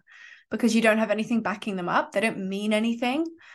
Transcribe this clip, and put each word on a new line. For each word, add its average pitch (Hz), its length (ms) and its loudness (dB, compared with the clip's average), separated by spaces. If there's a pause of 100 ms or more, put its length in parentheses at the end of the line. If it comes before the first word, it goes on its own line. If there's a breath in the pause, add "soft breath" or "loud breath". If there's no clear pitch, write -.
(500 loud breath)
because 220 260 2
you 226 60 4
don't 220 160 4
have 220 120 0
anything 220 300 0
backing 208 340 -4
them 180 140 -4
up. 254 240 0
They 196 80 0
don't 196 300 -2
mean 208 240 -2
anything. 233 500 0 (300 loud breath)